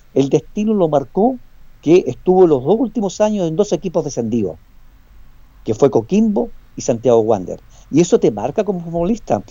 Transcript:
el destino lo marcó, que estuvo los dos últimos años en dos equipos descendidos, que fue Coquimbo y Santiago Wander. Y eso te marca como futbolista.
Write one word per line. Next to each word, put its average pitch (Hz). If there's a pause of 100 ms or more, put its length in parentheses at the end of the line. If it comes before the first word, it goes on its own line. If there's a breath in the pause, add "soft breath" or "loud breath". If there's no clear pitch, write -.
(160)
el 135
destino 208
lo 185
marcó, 185 (440)
que 165
estuvo 180
los 135
dos 180
últimos 208
años 208
en 160
dos 202
equipos 170
descendidos, 113 (1080)
que 113
fue 135
Coquimbo 208 (280)
y -
Santiago 120
Wander. 95 (320 soft breath)
Y 135
eso 175
te 165
marca 147
como 185
futbolista. 170